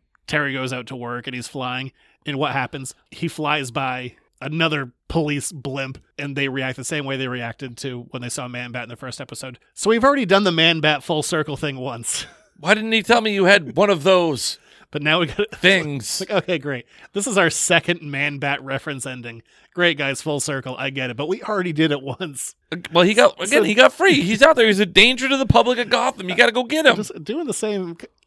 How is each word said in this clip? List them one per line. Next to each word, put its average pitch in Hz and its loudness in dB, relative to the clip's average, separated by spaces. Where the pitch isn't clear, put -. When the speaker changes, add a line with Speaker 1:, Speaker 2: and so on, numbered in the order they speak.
Speaker 1:
Terry 147 0
goes 131 -4
out 123 -10
to 135 -12
work 120 -10
and 131 -8
he's 123 -10
flying. 127 -8
And 143 -6
what 139 0
happens? 131 -6
He 170 -6
flies 147 -4
by 127 -6
another 151 -2
police 147 -2
blimp, 135 -8
and 143 -8
they 139 -2
react 131 -6
the 131 -12
same 147 -6
way 135 -4
they 131 -6
reacted 123 -10
to 123 -10
when 127 -10
they 123 -10
saw 123 -8
Man-Bat 123 -10
in 113 -14
the 123 -14
first 131 -12
episode. 127 -14
So - 0
we've 226 4
already 277 4
done 196 4
the 185 4
Man-Bat 160 4
full 151 0
circle 156 -2
thing 143 -6
once. 123 -8
<laughs> - -20
Speaker 2:
Why 170 2
didn't 220 0
he 220 2
tell 233 4
me 220 0
you 196 2
had 156 4
one 202 6
of 156 0
those 170 2
Speaker 1:
But 147 -6
now 156 4
we 170 2
got 208 -4
<laughs> - -14
Speaker 2:
things? 156 0
Speaker 1:
Like, 190 -8
okay, 180 -2
great. 135 -8
This 202 -4
is 202 0
our 220 6
second - 0
Man-Bat 143 -4
reference 135 -8
ending. 120 -12
Great, 170 2
guys, 139 -4
full 147 -2
circle. 131 -6
I 139 -6
get 131 -6
it. 110 -10
But 147 -4
we 190 -4
already 185 -2
did 151 2
it 139 -2
once. 135 -10
Speaker 2:
Well, 170 6
he 175 4
got, - 4
again, 185 -8
Speaker 1:
So 285 4
Speaker 2:
he 208 2
got 254 6
free. 320 4
He's 208 0
out 302 8
there. 233 4
He's 202 4
a 208 4
danger 247 4
to 269 2
the 269 0
public 226 4
of 226 -4
Gotham. 226 -2
You 180 -4
gotta 240 6
go 247 0
get 302 -2
him. - 8
Speaker 1:
Just 202 -8
doing 294 -6
the 220 -4
same, 190 -6